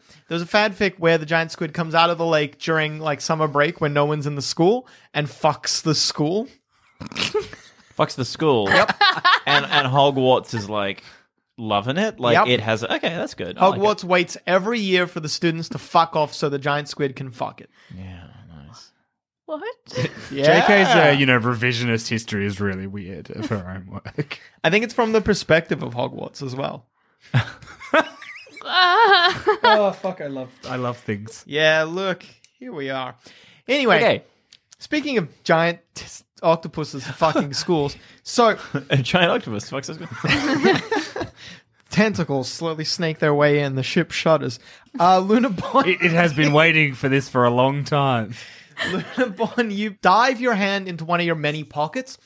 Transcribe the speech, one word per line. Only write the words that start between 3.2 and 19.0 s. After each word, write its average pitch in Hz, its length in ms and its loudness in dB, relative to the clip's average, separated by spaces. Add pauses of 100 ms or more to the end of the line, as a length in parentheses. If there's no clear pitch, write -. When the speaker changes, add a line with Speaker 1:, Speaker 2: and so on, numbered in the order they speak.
Speaker 1:
summer 156 280 0
break 143 320 0
when 147 140 0
no 147 100 4
one's 151 220 -2
in 147 80 -4
the 139 80 -6
school 214 440 2 (280)
and 147 140 -2
fucks - 540 -2
the 156 120 2
school. 180 540 -2 (260)
<laughs> - 260 -20 (960)
Speaker 2:
Fucks - 200 -2
the 131 100 -2
school. 123 420 2
Yep. - 320 2
<laughs> 403 40 4 (440)
And, 143 180 2
and 143 200 0
Hogwarts 131 680 4
is, 101 140 -6
like, 101 360 -4 (520)
loving 110 420 -2
it. 214 200 -2
Like, 120 160 4
Speaker 1:
Yep. 165 140 4
Speaker 2:
it 123 120 4
has, 110 220 -2
okay, 226 280 -4
that's 180 240 -8
good. 90 220 -10
I 185 120 4
like 185 100 0
it. - 20 -2
Speaker 1:
Hogwarts 202 240 0
waits 180 400 0
every 196 360 0
year 185 260 2
for 180 140 -10
the 151 80 -8
students 165 400 -4
to 135 100 -10
fuck 165 380 0
off 151 180 -2
so 151 140 -2
the 139 100 -4
giant 147 300 -4
squid 139 260 -4
can 135 160 -12
fuck - 300 -10
it. 113 100 -20 (260)
Speaker 2:
Yeah, 92 280 -16 (420)
nice. - 240 -20 (540)